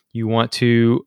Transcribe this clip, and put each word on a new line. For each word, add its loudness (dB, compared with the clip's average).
you -6
want 0
to 0